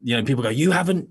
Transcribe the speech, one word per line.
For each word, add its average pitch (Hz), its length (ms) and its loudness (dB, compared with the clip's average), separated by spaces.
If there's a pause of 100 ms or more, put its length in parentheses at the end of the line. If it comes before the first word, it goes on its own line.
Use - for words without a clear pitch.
You 120 120 -2
know, 113 80 0
people 127 200 0
go, 110 60 0
"You 139 220 2
haven't, 180 400 0